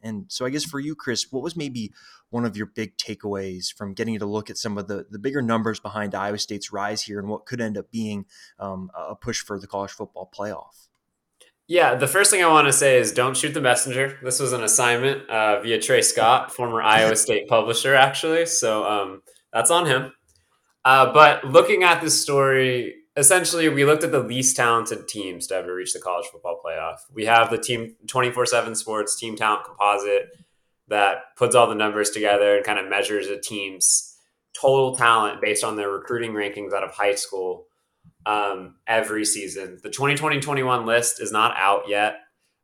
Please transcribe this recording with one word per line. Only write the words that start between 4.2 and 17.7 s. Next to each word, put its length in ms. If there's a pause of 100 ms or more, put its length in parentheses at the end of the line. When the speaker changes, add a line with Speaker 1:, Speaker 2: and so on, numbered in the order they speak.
Speaker 1:
look 240
at 80
some 180
of 120
the, 200
the 120
bigger 200
numbers 380
behind 380
Iowa 220
State's 340
rise 300
here 180
and 80
what 180
could 140
end 180
up 140
being, 340 (320)
um, 340
a 220
push 260
for 200
the 80
college 240
football 440
playoff? 520 (800)
Speaker 2:
Yeah, 260
the 140
first 240
thing 100
I 60
wanna 240
say 260
is 140
don't 240
shoot 180
the 60
messenger. 600
This 200
was 120
an 120
assignment, 640
uh, 320
via 180
Trey 220
Scott, 500
former 300
Iowa 320
State 320
publisher, 480